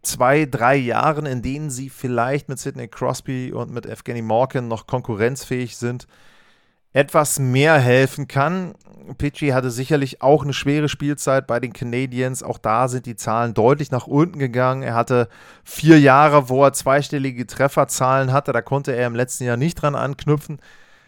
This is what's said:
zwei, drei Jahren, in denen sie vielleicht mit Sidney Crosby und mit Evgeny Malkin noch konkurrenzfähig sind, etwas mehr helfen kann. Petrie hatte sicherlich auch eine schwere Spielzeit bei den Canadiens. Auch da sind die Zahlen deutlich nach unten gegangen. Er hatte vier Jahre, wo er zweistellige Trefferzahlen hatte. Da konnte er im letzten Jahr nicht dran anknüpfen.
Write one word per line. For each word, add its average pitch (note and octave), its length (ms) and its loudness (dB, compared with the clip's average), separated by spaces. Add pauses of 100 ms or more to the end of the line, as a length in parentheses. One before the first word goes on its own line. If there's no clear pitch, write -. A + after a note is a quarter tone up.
zwei, C#3 420 2
drei B2+ 300 0
Jahren, C#3 500 0
in B2+ 160 -4
denen C#3 300 -6
sie C3 180 -10
vielleicht B2+ 600 -4
mit C3 100 -10
Sidney C3 300 -10
Crosby B2+ 640 -6
und A#2+ 180 -8
mit A#2 140 -10
Evgeny A#2 360 -10
Malkin A#2+ 460 0
noch A2+ 180 -8
konkurrenzfähig B2 920 -4
sind, B2 300 -8 (840)
etwas C#3+ 480 2
mehr C#3 400 4
helfen C3 480 2
kann. F3 480 -4 (420)
Petrie C#3+ 360 -2
hatte B2+ 180 0
sicherlich C3 500 -2
auch C#3 220 4
eine C#3 100 -4
schwere D3 340 0
Spielzeit C3+ 600 -2
bei A#2+ 120 -2
den B2 140 -6
Canadiens. B2+ 720 -4
Auch A#2+ 160 -8
da A#2 280 0
sind B2 200 -6
die A#2 80 -10
Zahlen A#2 400 -2
deutlich C3+ 340 2
nach B2 160 -4
unten D3+ 320 0
gegangen. C3 460 -2
Er A#2+ 100 -6
hatte A#2+ 360 0 (340)
vier D#3 360 6
Jahre, C#3+ 500 6
wo C3 140 4
er C#3 100 6
zweistellige C3+ 760 -2
Trefferzahlen C3+ 840 0
hatte. C#3 200 0
Da A#2 100 0
konnte C#3 300 -4
er B2 160 0
im A#2 80 -6
letzten B2+ 300 -4
Jahr A#2+ 120 0
nicht D#3+ 180 -2
dran C#3+ 200 -2
anknüpfen. C#3+ 640 -4 (480)